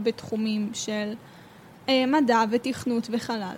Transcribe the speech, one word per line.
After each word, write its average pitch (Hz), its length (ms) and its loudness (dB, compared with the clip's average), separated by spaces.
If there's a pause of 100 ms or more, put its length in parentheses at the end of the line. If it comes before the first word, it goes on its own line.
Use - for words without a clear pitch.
בתחומים 214 720 -2
של, 214 400 -4 (760)
אה, 262 180 4
מדע 240 440 4
ותכנות 240 640 -2
וחלל, 226 460 -4